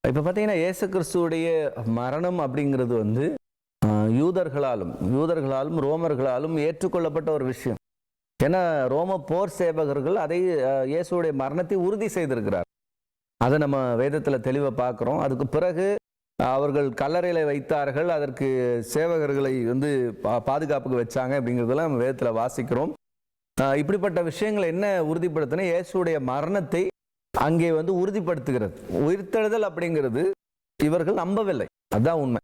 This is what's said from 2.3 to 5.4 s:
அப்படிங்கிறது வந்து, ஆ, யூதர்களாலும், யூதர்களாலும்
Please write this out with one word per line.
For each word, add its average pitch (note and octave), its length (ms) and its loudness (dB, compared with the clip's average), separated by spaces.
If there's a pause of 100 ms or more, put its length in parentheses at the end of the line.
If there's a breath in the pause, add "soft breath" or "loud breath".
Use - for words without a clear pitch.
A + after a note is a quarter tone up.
அப்படிங்கிறது C3 580 0
வந்து, A#2 380 0 (520)
ஆ, - 20 4 (160)
யூதர்களாலும், C3+ 1000 0
யூதர்களாலும் C#3+ 760 0